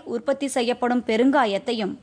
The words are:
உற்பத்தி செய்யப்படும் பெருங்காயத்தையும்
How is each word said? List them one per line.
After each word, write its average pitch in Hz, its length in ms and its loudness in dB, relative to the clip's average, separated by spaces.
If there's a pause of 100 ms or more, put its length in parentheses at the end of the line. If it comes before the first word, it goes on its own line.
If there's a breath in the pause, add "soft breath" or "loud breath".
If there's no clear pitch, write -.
உற்பத்தி 269 440 -4
செய்யப்படும் 247 600 -2
பெருங்காயத்தையும் 220 960 2